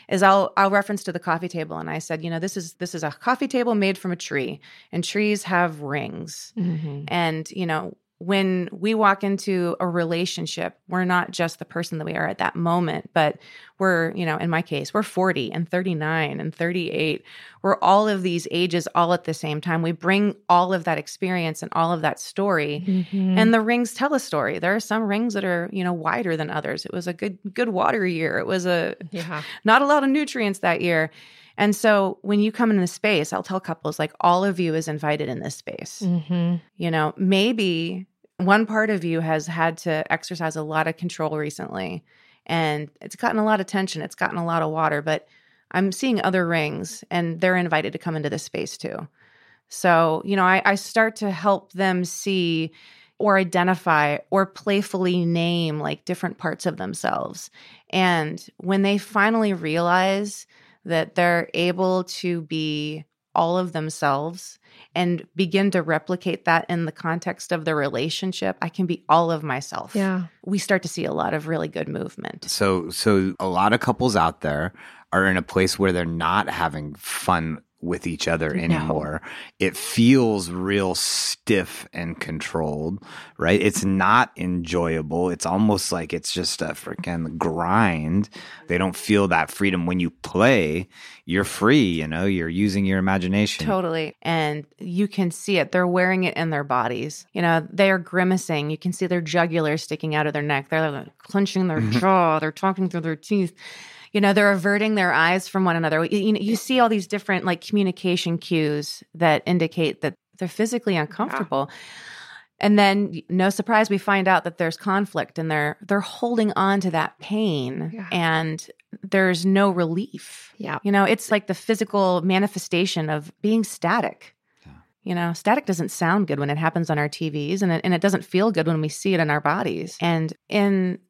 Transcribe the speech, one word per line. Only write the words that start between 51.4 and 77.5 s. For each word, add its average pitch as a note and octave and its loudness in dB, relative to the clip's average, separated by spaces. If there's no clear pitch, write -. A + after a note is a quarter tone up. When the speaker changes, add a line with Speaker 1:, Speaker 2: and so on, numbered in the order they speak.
Speaker 1:
them F3+ 0
see E3+ -2
or G3+ 4
identify F3 2
or F#3+ 2
playfully F#3 0
name, E3+ 0
like, D3 -6
different F3 -6
parts - -4
of F3 -2
themselves. - -6
And E3+ 0
when F#3+ 0
they G3+ 2
finally G#3+ 2
realize F3+ 0
that D#3+ -2
they're F3 2
able F3+ 0
to F3 -4
be D3+ -4
all E3+ 2
of F#3 -2
themselves D#3 -4
and F3 0
begin F#3+ 2
to F3+ 2
replicate E3 -2
that E3 2
in E3+ 0
the D#3 -4
context - -6
of E3 -2
the D#3+ 0
relationship, D3+ -2
I E3+ -4
can F#3 -2
be E3 -4
all E3 6
of D#3 -2
myself. C#3+ -8
Speaker 2:
Yeah. F#3+ 0
Speaker 1:
We F#3+ -2
start F#3+ 0
to E3+ -8
see - -6
a - -4
lot - 0
of D#3 -4
really D#3+ -2
good - -6
movement. - -8
Speaker 3:
So, F2+ 0
so F#2+ 2
a F#2+ -2
lot F#2+ 2
of A#2+ 2
couples B2 0
out E2 2
there D2+ -2
are F#2+ 4
in F#2+ 4
a E2+ -2
place - 0
where F#2+ 4
they're F2+ 0
not E2 0
having D2+ -4
fun D#2+ -2